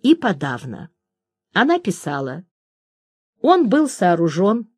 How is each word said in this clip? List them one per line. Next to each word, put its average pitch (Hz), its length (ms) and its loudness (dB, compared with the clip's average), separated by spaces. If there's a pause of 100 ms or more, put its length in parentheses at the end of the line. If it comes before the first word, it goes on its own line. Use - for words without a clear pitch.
и 285 120 4
подавно. 139 760 -4 (640)
Она 302 260 2
писала: 143 640 -8 (960)
Он 320 280 4
был 285 200 2
сооружен 175 800 0 (100)